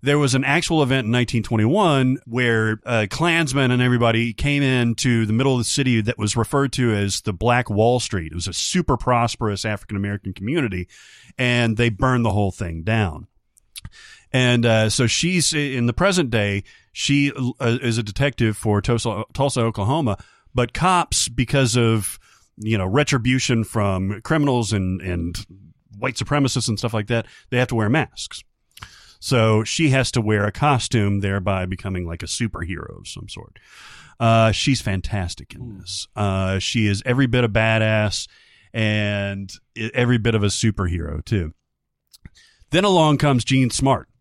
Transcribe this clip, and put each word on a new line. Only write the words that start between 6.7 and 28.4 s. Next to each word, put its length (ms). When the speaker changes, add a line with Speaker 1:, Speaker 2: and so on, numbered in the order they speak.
Speaker 1:
to 200
as 260
the 140
Black 340
Wall 320
Street. 320
It 20
was 140
a 40
super 440
prosperous 680
African-American 680
community, 560
and 400
they 140
burned 340
the 60
whole 220
thing 300
down. 440
And, 320
uh, 260
so 180
she's, 440
in 340
the 60
present 380
day, 320
she, 400
uh, 500
is 160
a 40
detective 540
for 240
Tulsa, 440
Tulsa, 260
Oklahoma, 560
but 180
cops, 560
because 480
of, 420
you 220
know, 80
retribution 760
from 580
criminals 500
and, 300
and 420
white 160
supremacists 540
and 100
stuff 160
like 140
that, 180
they 80
have 100
to 60
wear 160
masks. 540